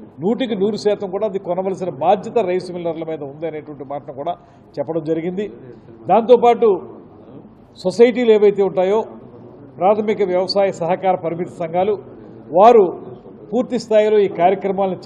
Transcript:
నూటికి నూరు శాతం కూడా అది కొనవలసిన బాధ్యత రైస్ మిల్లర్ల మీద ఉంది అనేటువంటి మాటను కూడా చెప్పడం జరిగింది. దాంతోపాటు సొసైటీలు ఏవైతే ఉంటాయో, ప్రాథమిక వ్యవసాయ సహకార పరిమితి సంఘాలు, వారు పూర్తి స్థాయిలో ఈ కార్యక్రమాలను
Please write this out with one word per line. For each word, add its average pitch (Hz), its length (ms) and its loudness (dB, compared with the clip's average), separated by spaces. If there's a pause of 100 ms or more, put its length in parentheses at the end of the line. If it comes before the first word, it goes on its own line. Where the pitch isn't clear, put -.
(220)
నూటికి 226 400 -2
నూరు 208 200 -2
శాతం 202 320 -2
కూడా 202 160 -4
అది 190 160 -6
కొనవలసిన 180 460 -6 (100)
బాధ్యత 202 360 -4 (100)
రైస్ 180 260 -4
మిల్లర్ల 170 360 -8
మీద 156 200 -8
ఉంది 151 200 -12
అనేటువంటి 147 420 -14
మాటను 143 260 -12
కూడా 160 160 -6 (420)
చెప్పడం 156 340 -6
జరిగింది. 180 360 -4 (640)
దాంతోపాటు 226 580 4 (1160)
సొసైటీలు 233 520 4
ఏవైతే 202 320 4
ఉంటాయో, 185 320 0 (800)
ప్రాథమిక 208 400 0 (140)
వ్యవసాయ 190 360 2 (120)
సహకార 185 340 0 (100)
పరిమితి 165 360 -6
సంఘాలు, 180 340 -2 (640)
వారు 220 280 8 (640)
పూర్తి 240 360 -4
స్థాయిలో 214 420 2
ఈ - 20 -2 (120)
కార్యక్రమాలను 190 640 0